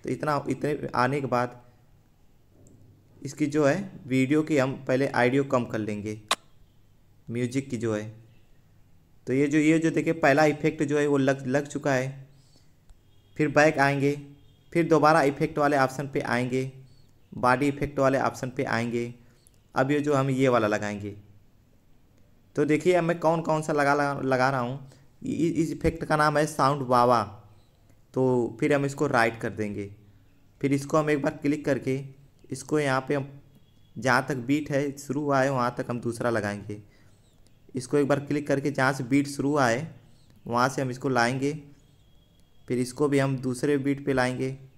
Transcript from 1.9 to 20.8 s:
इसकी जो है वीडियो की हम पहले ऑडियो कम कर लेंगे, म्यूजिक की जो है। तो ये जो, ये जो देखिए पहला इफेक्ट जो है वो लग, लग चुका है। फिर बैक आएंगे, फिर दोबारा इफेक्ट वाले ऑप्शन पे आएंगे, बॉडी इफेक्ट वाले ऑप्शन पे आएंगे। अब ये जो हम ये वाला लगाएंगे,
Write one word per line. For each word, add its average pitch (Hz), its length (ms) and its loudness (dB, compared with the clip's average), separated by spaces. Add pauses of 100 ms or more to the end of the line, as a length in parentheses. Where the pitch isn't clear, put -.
इसकी 147 240 -4
जो 143 200 2
है 185 400 0
वीडियो 131 360 2
की 156 160 0
हम 131 140 0 (160)
पहले 135 200 0
ऑडियो 123 360 2
कम 131 200 0
कर 113 140 -6
लेंगे, 107 420 -6 (1080)
म्यूजिक 123 420 -6
की 127 60 -6
जो 110 180 -4
है। 107 100 -6 (1200)
तो 123 60 -2
ये 139 140 2
जो, 147 120 2
ये 156 200 4
जो 160 120 2
देखिए 156 220 0
पहला 156 320 4
इफेक्ट 151 380 0
जो 147 160 0
है 147 80 2
वो 143 120 2
लग, 135 280 0
लग 143 200 0
चुका 147 260 -2
है। 131 360 -4 (1080)
फिर 156 120 2
बैक 147 300 4
आएंगे, 139 340 2 (600)
फिर 165 160 2
दोबारा 156 340 6
इफेक्ट 143 360 0
वाले 147 180 2
ऑप्शन 135 300 0
पे 143 140 -4
आएंगे, 127 520 -2 (600)
बॉडी 127 360 2
इफेक्ट 143 300 -4
वाले 135 200 2
ऑप्शन 123 320 -2
पे 131 140 -6
आएंगे। 117 480 -2 (640)
अब 135 160 2
ये 147 100 2
जो 147 140 0
हम 135 160 2
ये 131 180 4
वाला 117 180 4
लगाएंगे, 104 480 -2 (1400)